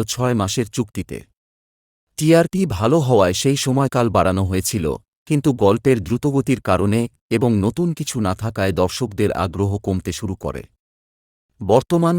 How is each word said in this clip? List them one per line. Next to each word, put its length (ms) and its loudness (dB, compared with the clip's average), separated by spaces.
ছয় 320 -2
মাসের 340 -2
চুক্তিতে। 480 -8
টিআরপি 480 2
ভালো 340 0
হওয়ায় 420 4
সেই 160 0
সময়কাল 520 0
বাড়ানো 340 2
হয়েছিল, 420 -2
কিন্তু 280 0
গল্পের 500 2
দ্রুতগতির 580 -2
কারণে 380 0
এবং 260 2
নতুন 360 0
কিছু 280 -8
না 140 0
থাকায় 380 -2
দর্শকদের 640 -2
আগ্রহ 420 -2
কমতে 340 -4
শুরু 220 -8
করে। 280 -8
বর্তমান 580 2